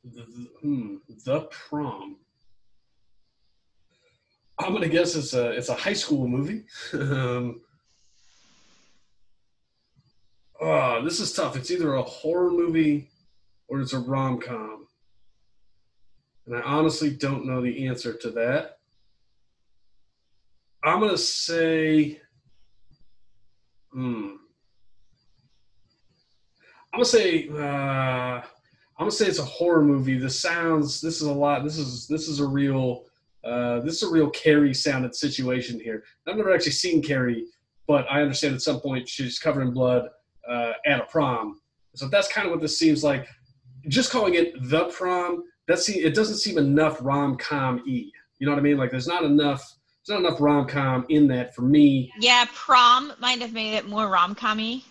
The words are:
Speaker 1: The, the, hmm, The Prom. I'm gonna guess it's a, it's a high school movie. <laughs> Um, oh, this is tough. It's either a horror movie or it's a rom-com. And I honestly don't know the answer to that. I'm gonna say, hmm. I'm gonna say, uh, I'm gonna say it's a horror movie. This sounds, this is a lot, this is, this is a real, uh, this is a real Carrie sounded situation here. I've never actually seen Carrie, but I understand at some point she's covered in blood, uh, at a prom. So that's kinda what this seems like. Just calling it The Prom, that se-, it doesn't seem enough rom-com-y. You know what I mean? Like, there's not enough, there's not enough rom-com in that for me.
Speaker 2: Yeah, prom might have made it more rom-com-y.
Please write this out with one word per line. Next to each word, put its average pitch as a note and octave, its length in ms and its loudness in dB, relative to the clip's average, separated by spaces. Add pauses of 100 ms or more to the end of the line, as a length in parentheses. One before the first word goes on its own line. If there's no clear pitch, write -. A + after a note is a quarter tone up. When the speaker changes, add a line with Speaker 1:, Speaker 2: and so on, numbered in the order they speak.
Speaker 1:
The, A#2+ 160 -20
the, A#2+ 280 -18 (120)
hmm, A#2+ 360 -6 (280)
The C#3 160 -2 (100)
Prom. - 680 -10 (2500)
I'm F3+ 120 -2
gonna F3 160 0
guess E3+ 280 2
it's C#3 180 -4
a, A#2+ 160 2
it's A#2+ 180 -6
a B2 60 -2
high G3+ 200 -2
school C3+ 340 0
movie. D3 360 -4 (140)
<laughs> - 140 -14
Um, B2+ 680 -4 (3000)
oh, C3+ 420 0
this E3 160 -4
is F#3 140 -6
tough. C#3 240 -4
It's C3+ 160 -6
either D#3+ 220 0
a B2+ 80 0
horror F3 480 -2
movie D#3+ 600 0 (560)
or C3+ 140 -6
it's B2+ 120 -4
a C3+ 60 -4
rom-com. B2 880 -6 (1600)
And A#2+ 100 -8
I A#2+ 40 -4
honestly D3+ 500 0
don't C3+ 340 -4
know B2+ 160 -4
the B2 280 -4
answer A#2+ 300 -6
to A2+ 120 -8
that. A#2 480 -2 (2000)
I'm E3+ 160 2
gonna G3 180 2
say, D#3 1000 0 (1700)
hmm. A#2 400 -6 (2500)
I'm - 60 -6
gonna A#3+ 60 6
say, F3 440 4
uh, C3+ 920 -2
I'm - 20 -16 (560)
gonna F3 120 0
say G#3+ 160 2
it's F3 120 0
a D3 60 -4
horror E3 380 4
movie. C3+ 360 4
This C3 220 -4
sounds, E3 600 0
this D#3+ 200 -6
is D3+ 60 -2
a D3 60 0
lot, C#3+ 320 2
this D#3 140 -6
is, B2+ 280 -8
this D#3 220 -4
is C#3+ 120 -4
a C#3+ 60 2
real, C3+ 580 0 (380)
uh, A#2+ 380 -2
this D#3+ 220 -4
is G3+ 60 -2
a E3 40 -2
real D#3 180 4
Carrie D3 440 4
sounded B2+ 400 -2
situation B2+ 680 -4
here. A2 240 -8 (240)
I've G3 80 -4
never F#3+ 180 4
actually D3 180 0
seen E3 300 0
Carrie, B2 440 -2 (400)
but D3 240 2
I C#3+ 100 2
understand C#3 340 0
at C3 80 -6
some C3+ 180 -2
point C3 280 -6
she's B2+ 300 -8
covered C#3 240 -2
in B2 100 0
blood, B2+ 360 2 (400)
uh, A#2+ 240 -4 (120)
at C#3 160 2
a A2 40 -6
prom. A#2+ 560 -2 (340)
So C3 140 -10
that's G3 220 2
kinda G3+ 200 -2
what D#3+ 100 -2
this D3+ 180 -4
seems D#3 240 4
like. C#3 240 0 (600)
Just A#3+ 220 2
calling G#3 240 2
it E3+ 180 2 (160)
The D#3+ 160 2
Prom, F3+ 600 -2 (220)
that F3 120 2
se-, F#3+ 220 -2
it D#3 140 2
doesn't G#3+ 220 2
seem F#3 220 -2
enough D3 420 4
rom-com-y. C3 1120 -2 (280)
You C3+ 80 -2
know D3 60 2
what C#3+ 60 0
I C#3 40 0
mean? C#3+ 140 4
Like, B2+ 140 0
there's B2+ 160 -4
not F3 180 0
enough, C#3+ 380 2 (440)
there's G3+ 140 -2
not F3+ 60 2
enough D#3 140 0
rom-com C3+ 680 2
in D3+ 180 6
that B2 260 -2
for A#2+ 80 -6
me. C#3 560 6
Speaker 2:
Yeah, B3 360 4
prom B3+ 680 4
might B3 200 -2
have A3+ 120 -8
made A3 220 -4
it G#3+ 140 -2
more G#3 200 -2
rom-com-y. G#3+ 840 0